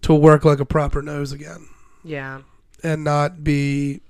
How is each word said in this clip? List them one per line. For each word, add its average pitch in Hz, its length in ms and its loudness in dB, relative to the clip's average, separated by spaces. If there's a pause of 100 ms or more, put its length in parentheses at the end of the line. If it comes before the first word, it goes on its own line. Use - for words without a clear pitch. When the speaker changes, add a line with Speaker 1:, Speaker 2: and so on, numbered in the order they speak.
Speaker 1:
to 156 140 4
work 151 280 6
like 147 160 4
a 135 60 -4
proper 143 380 -4
nose 147 280 -8
again. 151 360 -16 (360)
Speaker 2:
Yeah. 135 380 -12 (420)
Speaker 1:
And 156 200 -2
not 147 400 -2
be 143 680 -2